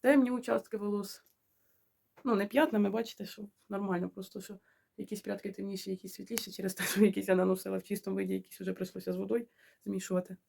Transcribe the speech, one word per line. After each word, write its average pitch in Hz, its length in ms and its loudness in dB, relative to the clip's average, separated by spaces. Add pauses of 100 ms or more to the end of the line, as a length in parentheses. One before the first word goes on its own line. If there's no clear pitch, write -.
темні 262 300 8
участки 233 460 -2
волос. 202 480 -4 (1000)
Ну, 240 100 2
не 196 120 2
п'ятнами, 220 440 4
бачите, 220 360 -6
що - 160 -14 (260)
нормально, 190 420 -2
просто 190 300 -12
що 190 180 -14 (380)
якісь 202 240 -8
прядки 202 320 -6
темніші, 196 380 -8
якісь 190 240 -8
світліші, 208 380 -8
через 190 220 -4
те, 190 100 -4
що 202 200 6
якісь 202 240 2
я 190 60 6
наносила 185 440 2
в 185 40 -6
чистому 202 340 -6
виді, 95 180 -2
якісь - 260 -8
вже 190 120 -4
прийшлося 185 400 -6
з 180 40 -2
водою 220 300 -2 (400)
змішувати. 190 500 -4 (120)